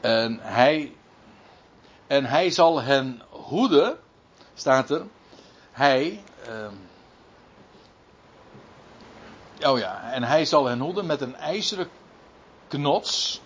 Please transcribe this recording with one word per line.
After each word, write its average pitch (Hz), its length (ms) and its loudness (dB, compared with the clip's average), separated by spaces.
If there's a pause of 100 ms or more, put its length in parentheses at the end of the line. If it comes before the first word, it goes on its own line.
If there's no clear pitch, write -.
En 113 400 0
hij, 127 520 0 (1120)
en 139 180 0
hij 170 260 2
zal 165 320 4
hen 131 480 0
hoeden, 190 680 2 (560)
staat 131 360 2
er. 170 160 -4 (680)
Hij, 143 500 0 (240)
ehm, 107 280 -12 (3000)
oh 131 80 2
ja, 101 340 -8
en 127 100 -4
hij 147 220 2
zal 147 200 4
hen 123 140 -2
hoeden 180 280 -4
met 151 140 -2
een 127 160 -8
ijzeren 180 520 -6 (800)
knots 147 760 -2